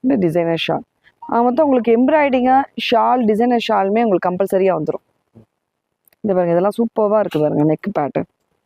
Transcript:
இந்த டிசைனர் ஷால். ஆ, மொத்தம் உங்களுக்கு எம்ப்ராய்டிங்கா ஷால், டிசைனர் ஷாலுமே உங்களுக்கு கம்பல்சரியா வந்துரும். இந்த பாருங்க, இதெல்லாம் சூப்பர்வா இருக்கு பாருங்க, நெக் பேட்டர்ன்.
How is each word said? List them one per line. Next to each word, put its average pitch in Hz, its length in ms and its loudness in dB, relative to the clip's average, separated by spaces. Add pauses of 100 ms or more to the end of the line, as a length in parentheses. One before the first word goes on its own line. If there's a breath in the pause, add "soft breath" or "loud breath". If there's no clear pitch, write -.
இந்த 262 120 2
டிசைனர் 165 500 0
ஷால். 156 180 -4 (380 soft breath)
ஆ, 233 180 -2
மொத்தம் 247 240 2
உங்களுக்கு 240 280 2
எம்ப்ராய்டிங்கா 262 640 2 (180)
ஷால், 233 480 0
டிசைனர் 226 440 0
ஷாலுமே 208 340 0
உங்களுக்கு 185 260 0
கம்பல்சரியா 185 460 0
வந்துரும். 151 300 -6 (1200)
இந்த 202 100 -2
பாருங்க, 175 160 0
இதெல்லாம் 185 280 0
சூப்பர்வா 214 420 0
இருக்கு 160 200 -2
பாருங்க, 151 240 0
நெக் 156 280 -2
பேட்டர்ன். 160 360 -4 (380)